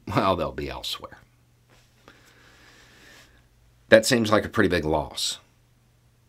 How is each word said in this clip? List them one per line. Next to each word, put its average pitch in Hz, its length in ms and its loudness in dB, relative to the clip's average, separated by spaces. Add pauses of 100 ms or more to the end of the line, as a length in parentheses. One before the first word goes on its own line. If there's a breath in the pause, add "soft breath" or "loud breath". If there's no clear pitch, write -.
well, 98 280 0
they'll 76 160 -6
be 69 200 -10
elsewhere. - 480 -14 (2750 soft breath)
That 113 180 8
seems 113 240 2
like 104 120 4
a 95 60 -8
pretty 98 200 2
big 87 140 0
loss. 76 540 -4 (920)